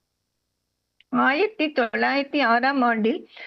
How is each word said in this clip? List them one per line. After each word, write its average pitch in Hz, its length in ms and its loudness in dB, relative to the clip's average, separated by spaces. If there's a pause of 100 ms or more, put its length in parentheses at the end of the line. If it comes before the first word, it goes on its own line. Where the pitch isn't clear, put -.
(1080)
ஆயிரத்தி 302 640 0
தொள்ளாயிரத்தி 262 720 -2
ஆறாம் 254 400 2
ஆண்டில் 226 460 0 (200)